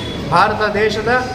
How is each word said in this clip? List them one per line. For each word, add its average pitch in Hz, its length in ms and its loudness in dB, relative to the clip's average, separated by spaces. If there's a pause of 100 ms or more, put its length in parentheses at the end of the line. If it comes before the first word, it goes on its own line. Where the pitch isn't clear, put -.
(300)
ಭಾರತ 208 440 2
ದೇಶದ 220 600 0